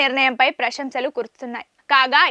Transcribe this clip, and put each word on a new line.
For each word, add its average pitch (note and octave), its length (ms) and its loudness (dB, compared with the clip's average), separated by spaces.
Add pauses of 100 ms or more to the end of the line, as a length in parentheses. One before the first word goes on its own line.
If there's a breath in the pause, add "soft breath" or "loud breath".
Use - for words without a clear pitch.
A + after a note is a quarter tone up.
నిర్ణయంపై C4 480 2 (120)
ప్రశంసలు C4 480 -4 (100)
కురుస్తున్నాయి. A#3+ 480 -12 (260)
కాగా C4+ 360 4